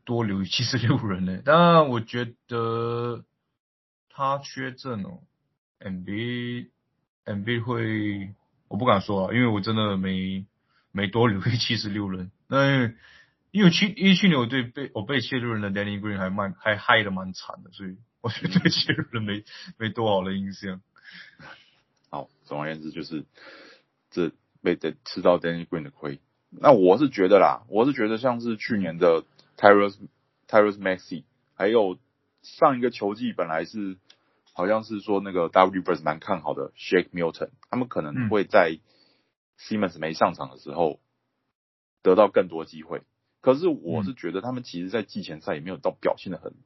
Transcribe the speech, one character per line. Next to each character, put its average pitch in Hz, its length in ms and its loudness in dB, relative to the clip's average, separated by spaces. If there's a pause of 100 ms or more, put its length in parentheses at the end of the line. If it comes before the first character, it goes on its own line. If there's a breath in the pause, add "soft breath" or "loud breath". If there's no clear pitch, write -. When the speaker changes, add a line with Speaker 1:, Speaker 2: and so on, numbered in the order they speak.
Speaker 1:
多 117 200 -2
留 98 180 -2
意 92 60 -4
七 - 160 -2
十 120 160 -2
六 113 180 2
人 95 280 -4
呢。 92 200 -6
当 170 280 6
然， 156 160 6
我 117 120 -2
觉 120 320 -6 (140)
得 117 760 -4 (840)
他 139 300 -4
缺 131 320 -10
阵 123 320 -8
哦 - 160 -14 (580)
，M 92 260 -10
B，M 120 1400 -10
B 120 160 -2
会， 107 760 -4 (340)
我 101 100 -8
不 123 100 -2
敢 101 140 6
说 95 260 -2
啊， 104 80 -4
因 120 60 4
为 123 60 4
我 104 140 0
真 113 140 -2
的 107 200 0
没， 95 520 -4 (440)
没 101 160 -2
多 117 200 2
留 98 120 0
意 113 180 0
七 113 200 -2
十 107 100 -6
六 101 220 -6
人。 92 220 -8 (160)
那 135 400 2 (640 soft breath)
因 202 120 2
为 175 60 8
去， 196 260 2
因 185 120 0
为 190 80 8
去 196 120 4
年 151 120 6
我 117 80 0
对 131 160 -2
被， 123 320 -10
我 110 80 -6
被 131 180 -2
七 - 60 -6
十 131 120 -4
六 120 140 -4
人 107 80 -4
的 101 80 -4
Danny 101 300 -4
Green 104 180 -6
还 95 140 -4
蛮， 98 220 -4
还 107 240 -2
害 110 260 4
得 101 80 -4
蛮 95 200 -6
惨 - 320 -14
的， - 80 -20
所 98 160 -14
以 92 100 -12 (240)
我 117 80 -4
对 170 400 0
七 - 120 0
十 - 120 0
六 139 180 -4
人 110 120 -6
没， 104 140 -4
Speaker 2:
嗯。 107 80 -14 (320 loud breath)
Speaker 1:
没 110 120 -2
多 110 200 0
好 95 160 2
的 95 80 -4
印 98 180 -6
象。 95 300 -12 (1300 loud breath)
Speaker 2:
好， 69 200 -12 (140)
总 73 180 -8
而 76 80 -6
言 80 120 -8
之 78 100 -12
就 76 120 -10
是， 73 220 -10 (840 loud breath)
这 85 220 -2 (300)
被， 87 160 0 (280)
吃 - 160 -10
到 87 180 6
Danny 85 260 -4
Green 80 180 -8
的 69 80 -16
亏。 71 280 -12 (380)
那 143 140 8
我 95 260 8
是 143 120 2
觉 92 180 2
得 98 100 8
啦， 73 300 4
我 110 180 2
是 143 60 0
觉 113 160 -2
得 110 100 -2
像 120 220 -2
是 117 160 -4
去 110 220 -4
年 85 200 -4
的 82 280 4 (320)
Tyrese，Tyrese 101 1200 4
Maxey， 92 480 -6 (280)
还 98 140 -2
有 104 300 2 (440)
上 139 360 2
一 123 40 -6
个 123 100 0
球 104 220 -4
季 113 200 -6
本 87 160 -4
来 80 160 -4
是， 98 320 -10 (560 soft breath)
好 87 120 -4
像 110 200 0
是 107 160 -8
说 98 180 0
那 98 140 -8
个 85 160 0
W 95 320 4
Rivers 80 200 -2
蛮 78 180 -4
看 92 220 -4
好 73 120 -4
的 69 240 -8
Shake - 320 2
Milton， 85 400 -4 (200)
他 120 60 -6
们 123 140 -4
可 - 120 -4
能 110 280 -4
会 101 160 2
在 82 340 4 (800)
Simmons 107 400 -4
没 80 140 -4
上 90 200 0
场 71 160 -10
的 65 80 -20
时 71 140 -14
候 78 300 -2 (1000)
得 92 140 6
到 101 140 8
更 95 180 2
多 82 160 -8
机 78 200 -18
会。 80 160 -10
Speaker 1:
嗯。 - 60 -20 (360)
Speaker 2:
可 131 140 4
是 170 120 0
我 85 360 -2
是 - 100 -4
觉 - 180 -10
得 92 80 -4
他 120 140 -6
们 127 100 -10
其 87 180 -12
实 92 80 -8
在 95 140 -4
季 - 200 -10
前 80 180 -14
赛 95 140 -6
也 71 40 -8
没 82 100 -12
有 87 80 -10
到 - 140 -4
表 - 240 -2
现 - 160 -12
得 82 60 -8
很 - 160 -14 (120)